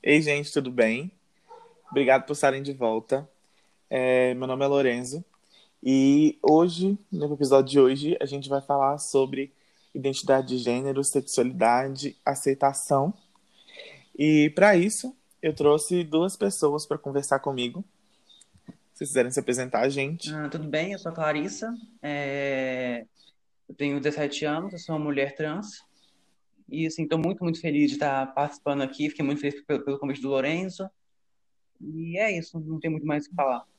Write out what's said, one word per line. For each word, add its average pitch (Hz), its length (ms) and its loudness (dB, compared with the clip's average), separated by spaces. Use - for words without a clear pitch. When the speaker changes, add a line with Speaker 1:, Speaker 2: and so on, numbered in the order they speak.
Speaker 1:
Ei, 151 80 6
gente, 147 300 -2
tudo 135 180 -2
bem? 123 400 2
Obrigado 131 360 4
por 147 80 -6
estarem 139 280 0
de 139 120 -8
volta. 127 520 -2
É, 127 440 2
meu 127 120 -6
nome 131 200 -2
é - 20 2
Lorenzo 135 560 0
e 139 640 6
hoje, 175 540 4
no 147 240 -4
episódio 135 380 4
de 139 80 6
hoje, 139 400 4
a 147 60 -2
gente 135 240 -8
vai 139 120 -2
falar 139 360 0
sobre 135 560 -2
identidade 135 540 0
de 127 80 -2
gênero, 127 440 -2
sexualidade, 135 1200 0
aceitação. 139 880 0
E 151 320 4
pra 196 260 6
isso, 214 400 0
eu 156 140 -2
trouxe 156 480 4
duas 165 320 0
pessoas 151 500 0
pra - 120 -4
conversar 139 420 -2
comigo. 127 420 -4
Se - 120 -20
vocês 139 60 -10
quiserem 127 200 2
se 131 80 0
apresentar, 127 480 0
gente. 139 460 -4
Speaker 2:
Ah, 151 160 -6
tudo 156 180 -8
bem, 156 240 -4
eu 190 80 -10
sou 170 100 -10
a 165 60 -12
Clarissa. 160 580 -4
É... 131 1040 -4
Eu - 60 -18
tenho 143 260 -2
dezessete 147 420 -2
anos, 165 300 -4
eu 175 60 -14
sou 165 140 -8
uma 151 120 -2
mulher 139 320 -2
trans. 160 520 -8
E, 160 140 -2
assim, 160 180 -4
tô 151 120 0
muito, 175 260 -2
muito 165 160 -2
feliz 147 300 2
de - 80 -4
estar 135 360 -2
participando 143 480 -2
aqui. 135 280 -4
Fiquei 147 160 -4
muito 143 160 -2
feliz 143 240 -4
pelo, 143 180 -2
pelo 139 160 -4
convite 135 220 -6
do 135 80 -4
Lorenzo. 170 600 -2
E 165 360 -8
é 214 200 2
isso, 165 240 -8
não 156 180 -8
tem 165 100 -4
muito 151 160 -4
mais 147 200 -2
o - 40 -20
que - 60 -14
falar. 131 300 0